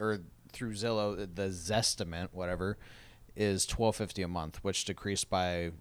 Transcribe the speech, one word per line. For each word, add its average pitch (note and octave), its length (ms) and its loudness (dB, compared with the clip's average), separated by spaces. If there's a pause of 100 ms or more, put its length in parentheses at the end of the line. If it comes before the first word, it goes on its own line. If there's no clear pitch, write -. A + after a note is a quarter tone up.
or G#2+ 180 2 (340)
through A#2 200 -4
Zillow, G#2 440 2
the, G2 100 -4
the F#2+ 240 0
Zestimate, F2+ 800 0
whatever, F2+ 440 0 (600)
is G2+ 300 4
twelve A2+ 280 2
fifty G2+ 280 -4
a F2 60 0
month, E2+ 360 -4
which G2 200 0
decreased G2 460 -2
by F2+ 400 2 (100)